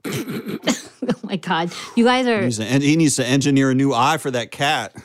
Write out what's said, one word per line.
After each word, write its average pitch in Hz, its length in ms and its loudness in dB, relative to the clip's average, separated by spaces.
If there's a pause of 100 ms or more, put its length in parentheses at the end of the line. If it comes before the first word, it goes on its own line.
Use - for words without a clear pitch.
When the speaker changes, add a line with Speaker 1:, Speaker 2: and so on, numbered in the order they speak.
Speaker 1:
<laughs> - 40 -8 (1000)
Oh 240 60 -2 (120)
my 196 120 -6
God. 170 340 -4 (260)
You 233 80 4
guys 247 220 2
are 233 120 2
Speaker 2:
He 196 80 0
needs 120 100 -2
to 107 80 -4
en-, 131 160 0
he 143 160 2
needs 160 200 4
to 123 100 -2
engineer 135 440 4
a 127 40 2
new 139 180 2
eye 131 240 4
for 139 140 -6
that 120 200 -4
cat. 139 440 -2 (100)